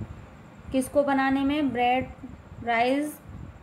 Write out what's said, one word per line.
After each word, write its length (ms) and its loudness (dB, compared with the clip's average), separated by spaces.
किसको 320 2
बनाने 400 2
में? 280 2
ब्रेड, 400 2
राइस 540 0